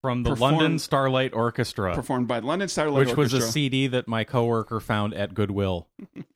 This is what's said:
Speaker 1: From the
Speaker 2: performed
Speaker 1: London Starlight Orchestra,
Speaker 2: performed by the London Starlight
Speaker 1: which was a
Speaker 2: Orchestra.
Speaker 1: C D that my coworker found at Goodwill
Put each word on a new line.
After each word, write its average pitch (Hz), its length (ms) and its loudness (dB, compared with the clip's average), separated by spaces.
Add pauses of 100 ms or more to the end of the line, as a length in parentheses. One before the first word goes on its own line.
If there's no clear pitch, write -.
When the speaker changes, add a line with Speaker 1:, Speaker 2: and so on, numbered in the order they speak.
Speaker 1:
From 123 220 0
the 117 80 2
Speaker 2:
performed 131 260 4
Speaker 1:
London 156 220 2
Starlight 131 540 0
Orchestra, 113 640 -2
Speaker 2:
performed 127 320 -2
by 120 120 -2
the 107 60 -6
London 311 220 -2
Starlight 143 400 2
Speaker 1:
which 123 100 -2
was 135 160 2
a 135 40 2
Speaker 2:
Orchestra. 113 160 0
Speaker 1:
C 143 160 0
D 135 180 2
that 127 200 -2
my 113 160 -2
coworker 117 560 0
found 107 360 -2
at 101 180 -4
Goodwill 98 540 -2 (480)